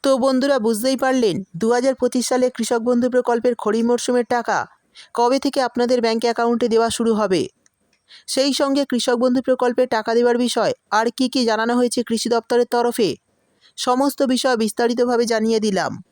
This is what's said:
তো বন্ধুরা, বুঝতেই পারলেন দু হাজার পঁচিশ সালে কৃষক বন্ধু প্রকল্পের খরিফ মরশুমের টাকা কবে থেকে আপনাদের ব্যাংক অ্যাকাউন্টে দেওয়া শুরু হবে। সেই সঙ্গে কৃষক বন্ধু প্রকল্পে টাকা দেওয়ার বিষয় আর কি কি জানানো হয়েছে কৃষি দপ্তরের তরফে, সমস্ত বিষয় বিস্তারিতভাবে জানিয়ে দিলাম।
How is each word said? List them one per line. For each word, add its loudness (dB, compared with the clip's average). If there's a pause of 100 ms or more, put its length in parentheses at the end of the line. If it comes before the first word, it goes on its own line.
তো 2
বন্ধুরা, 2
বুঝতেই 0
পারলেন 2 (200)
দু -2
হাজার 2
পঁচিশ -2
সালে 0
কৃষক -4
বন্ধু 0
প্রকল্পের 0
খরিফ -2
মরশুমের 0
টাকা -2 (560)
কবে 2
থেকে -2
আপনাদের 0
ব্যাংক 0
অ্যাকাউন্টে 0
দেওয়া 2
শুরু 0
হবে। 0 (880)
সেই 0
সঙ্গে 0
কৃষক -2
বন্ধু 2
প্রকল্পে 0
টাকা -4
দেওয়ার 4
বিষয় 0 (180)
আর 2
কি 0
কি -2
জানানো 0
হয়েছে 0
কৃষি -4
দপ্তরের 0
তরফে, 0 (680)
সমস্ত 0
বিষয় 0
বিস্তারিতভাবে 0
জানিয়ে 0
দিলাম। -2 (200)